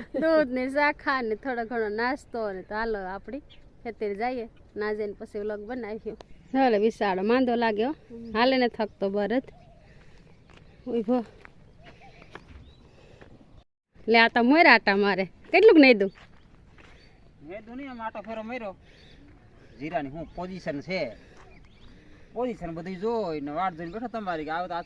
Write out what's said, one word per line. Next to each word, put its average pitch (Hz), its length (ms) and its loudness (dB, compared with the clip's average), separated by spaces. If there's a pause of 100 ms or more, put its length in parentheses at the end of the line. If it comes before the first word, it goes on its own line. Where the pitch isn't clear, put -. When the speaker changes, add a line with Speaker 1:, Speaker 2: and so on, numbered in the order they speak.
Speaker 1:
<laughs> - 180 -6
દૂધ 311 280 4
ને 254 200 -4
શાખા 294 520 0
ને 220 140 -4
થોડો 233 300 -6
ઘણો 220 240 -4
નાસ્તો 226 640 -4
ને. 185 100 -10
તો 208 120 -10
હાલો, 220 220 -4
આપણી 196 420 -10 (440)
ખેતરે 214 320 -6
જઈએ. 233 340 -6 (260)
ના 208 180 -4
જઈને 208 200 -6
પછી 220 260 -12
વ્લોગ 208 200 -6
બનાવીએ. 220 540 -10 (400)
હાલે, 262 260 4
વિશાળ 202 420 0
માંદો 240 340 2
લાગ્યો. 226 360 0
Speaker 2:
હમ. 233 420 -14
Speaker 1:
હાલે 247 240 2
ને 247 100 4
થકતો 208 420 -4
બરદ. 202 340 0 (1400)
ઊભો. 233 380 0 (2750)
લે, 226 120 6
આ 233 100 8
તો 240 140 2
મોર 311 240 8
આટા 214 300 6
મારે. 196 280 2 (260)
કેટલુંક 427 260 8
નેદું? 226 340 8 (1400)
Speaker 3:
નેદું 233 300 -14
નહીં, 277 120 -12
આમ 240 120 -12
આટો 220 200 -8
ફેરો 220 220 -8
માર્યો. 226 320 -8 (1040)
જીરાની 151 300 -6
શું 156 260 -12
પોઝિશન 170 460 -8
છે? 156 300 -6 (1200)
પોઝિશન 180 420 -6
બધી 175 200 -10
જોઈ 190 460 -4
ને 143 100 -8
વાટ 175 220 -4
જોઈને 165 200 -12
બેઠો 226 140 -8
તમારી 185 380 -8
કે 151 60 -8
આવે 175 160 -6
તો 175 60 -8
આજ 170 120 -8